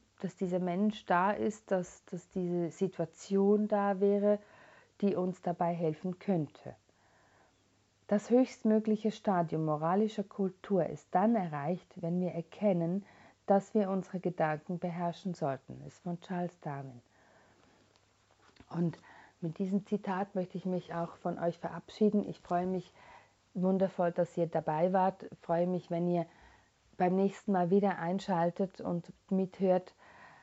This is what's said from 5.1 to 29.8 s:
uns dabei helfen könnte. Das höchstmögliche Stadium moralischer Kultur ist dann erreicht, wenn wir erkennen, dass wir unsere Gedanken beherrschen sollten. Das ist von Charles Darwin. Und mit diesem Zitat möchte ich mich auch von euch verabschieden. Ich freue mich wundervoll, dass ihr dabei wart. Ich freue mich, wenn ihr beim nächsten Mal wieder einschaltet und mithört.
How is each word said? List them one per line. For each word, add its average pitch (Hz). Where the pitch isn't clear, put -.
uns 185
dabei 175
helfen 170
könnte. -
Das 208
höchstmögliche 220
Stadium 165
moralischer 185
Kultur 190
ist -
dann 220
erreicht, 170
wenn 175
wir 180
erkennen, 175
dass 196
wir 196
unsere 185
Gedanken 170
beherrschen 175
sollten. 131
Das 143
ist -
von 175
Charles 175
Darwin. 135
Und 165
mit 165
diesem 196
Zitat 196
möchte 185
ich 170
mich 175
auch 170
von 175
euch 170
verabschieden. 196
Ich -
freue 180
mich 185
wundervoll, 185
dass -
ihr 170
dabei 160
wart. 190
Ich -
freue 175
mich, 180
wenn 170
ihr 170
beim 180
nächsten 196
Mal 175
wieder 196
einschaltet 180
und 175
mithört. 190